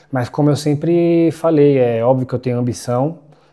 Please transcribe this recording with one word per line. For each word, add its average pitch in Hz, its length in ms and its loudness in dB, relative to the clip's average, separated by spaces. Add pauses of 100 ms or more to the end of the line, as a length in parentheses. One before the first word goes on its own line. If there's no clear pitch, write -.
(100)
mas 123 180 -4
como 147 220 0
eu 143 60 2
sempre 165 760 0
falei, 147 480 2
é 120 260 0
óbvio 127 220 2
que - 80 -6
eu 123 60 -4
tenho 123 180 -4
ambição 123 600 -4 (320)